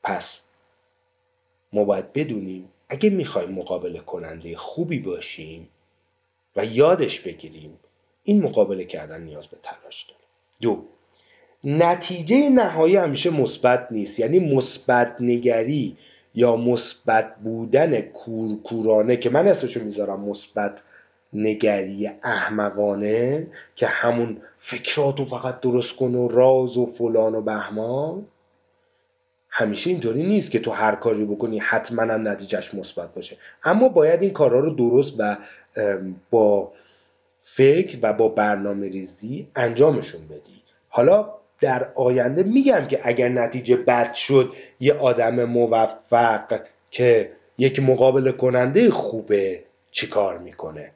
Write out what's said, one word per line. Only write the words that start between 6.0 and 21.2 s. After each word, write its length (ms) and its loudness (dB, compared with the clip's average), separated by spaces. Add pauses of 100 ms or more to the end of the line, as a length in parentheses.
و 80 -2
یادش 560 2
بگیریم، 580 -16 (460)
این 180 4
مقابله 420 0
کردن 380 -14
نیاز 240 -18
به 160 -20
تلاش 400 -18
داره. 180 -20 (400)
دو، 240 -2 (800)
نتیجهٔ 840 2
نهایی 480 4
همیشه 340 0
مثبت 600 2
نیست، 280 -6
یعنی 360 2
مثبت 680 0
نگری 760 -2 (380)
یا 220 4
مثبت 800 -2
بودن 640 0
کورکورانه 1160 -2
که 140 -2
من 160 2
اسمشو 380 0
میذارم 360 -6
مثبت 640 -8 (500)